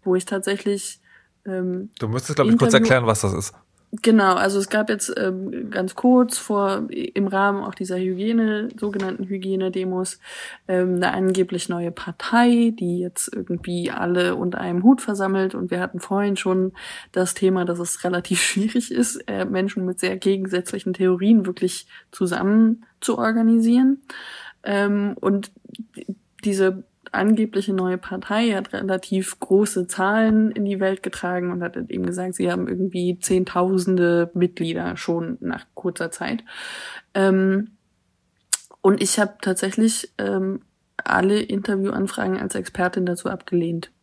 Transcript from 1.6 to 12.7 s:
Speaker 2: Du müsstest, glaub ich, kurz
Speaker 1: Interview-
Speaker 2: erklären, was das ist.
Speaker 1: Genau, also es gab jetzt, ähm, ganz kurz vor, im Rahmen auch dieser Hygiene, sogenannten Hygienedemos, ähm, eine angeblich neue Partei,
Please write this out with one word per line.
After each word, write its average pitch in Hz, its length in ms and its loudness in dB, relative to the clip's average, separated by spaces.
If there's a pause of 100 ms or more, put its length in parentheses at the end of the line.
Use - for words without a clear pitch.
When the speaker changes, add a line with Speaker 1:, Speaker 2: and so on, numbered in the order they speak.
Speaker 2:
Du 110 80 -2
müsstest, 123 280 -4
glaub 139 120 4
ich, 233 100 6
kurz 233 160 6
Speaker 1:
Interview- 156 100 8
Speaker 2:
erklären, 131 240 4
was 107 140 2
das 98 120 0
ist. - 200 -4 (480)
Speaker 1:
Genau, 202 340 6
also 196 240 2
es 196 80 -2
gab 214 220 0
jetzt, 208 280 -4
ähm, 190 540 -4
ganz 190 240 -4
kurz 247 420 4
vor, 196 520 -2
im - 380 -4
Rahmen 196 360 0
auch 202 100 -8
dieser 185 240 -6
Hygiene, 214 720 0 (100)
sogenannten 196 520 -4
Hygienedemos, 185 920 -4 (480)
ähm, 185 280 2
eine 175 180 0
angeblich 185 560 0
neue 175 220 -4
Partei, 233 840 2